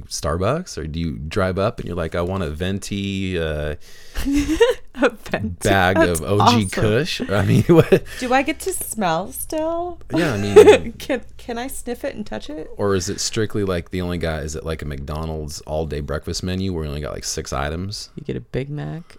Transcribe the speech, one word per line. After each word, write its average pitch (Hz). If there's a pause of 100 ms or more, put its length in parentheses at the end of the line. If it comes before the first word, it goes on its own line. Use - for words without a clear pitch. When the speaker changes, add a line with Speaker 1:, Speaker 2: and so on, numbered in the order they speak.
Speaker 1:
Starbucks? 98
Or 76
do 78
you 80
drive 90
up 104
and -
you're 87
like, 82
"I 87
want 92
a 76
venti, 95
uh, 76 (400)
Speaker 2:
<laughs> - (720)
A 233
venti? - (120)
Speaker 1:
bag 98
Speaker 2:
That's 85
Speaker 1:
of 71
O 101
G 101 (240)
Speaker 2:
awesome. 92
Speaker 1:
Kush?" 117
<laughs> 82
I 98
mean, 110
what? 165 (160)
Speaker 2:
Do 254
I 269
get 311
to 381
smell 196
still? 339 (120)
Speaker 1:
Yeah, 320
I -
mean 233
Speaker 2:
<laughs> -
Can, 269 (160)
can 233
I 254
sniff 240
it 277
and 208
touch 214
it? 311 (100)
Speaker 1:
Or 101
is 92
it 95
strictly 107
like 90
the 92
only 87
guy, 80
is 76
it -
like 80
a 78
McDonald's 76
all-day 76
breakfast 76
menu 92
where 78
you 73
only 73
got, 58
like, -
six -
items? 80
Speaker 2:
You -
get 127
a 123
Big 135
Mac 151